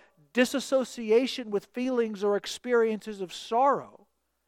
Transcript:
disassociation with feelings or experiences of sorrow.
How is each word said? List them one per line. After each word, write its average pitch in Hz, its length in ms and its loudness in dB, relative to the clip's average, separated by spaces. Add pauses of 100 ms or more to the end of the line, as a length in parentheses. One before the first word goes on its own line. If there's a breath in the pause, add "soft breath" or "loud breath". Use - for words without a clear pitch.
(320 soft breath)
disassociation 240 1160 0
with 202 160 -2
feelings 233 580 -2
or 202 140 2
experiences 220 840 -2
of 180 100 -8
sorrow. 226 720 0 (480)